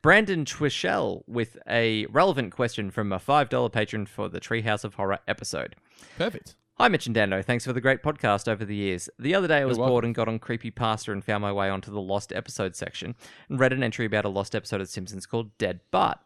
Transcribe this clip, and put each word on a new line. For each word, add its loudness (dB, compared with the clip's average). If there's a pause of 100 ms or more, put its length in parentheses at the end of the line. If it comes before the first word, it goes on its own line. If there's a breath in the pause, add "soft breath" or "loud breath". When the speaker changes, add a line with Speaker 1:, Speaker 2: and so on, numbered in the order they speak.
Speaker 1:
Brandon 6
Twishell -2
with -2 (120)
a 2
relevant 2
question -2
from -2
a -2
five 2
dollar 0
patron -2
for -8
the -8
Treehouse -2
of -8
Horror -2
episode. -6 (440 loud breath)
Speaker 2:
Perfect. -6 (200)
Speaker 1:
"Hi, 4
Mitch 0
and -2
Dando. 4
Thanks 0
for -4
the 0
great 2
podcast 0
over -2
the -6
years. -2 (100)
The 0
other 2
day 6
I 6
Speaker 2:
You're 2
Speaker 1:
was 2
Speaker 2:
welcome. 4
Speaker 1:
bored 4
and 0
got 0
on -2
Creepypasta -2
and -4
found 0
my 0
way 0
onto -6
the -6
lost -2
episode -4
section -8 (340 loud breath)
and -4
read 6
an 0
entry -2
about 0
a 0
lost -4
episode -4
of -6
Simpsons -10
called -6
Dead -2 (100)
Bart." 2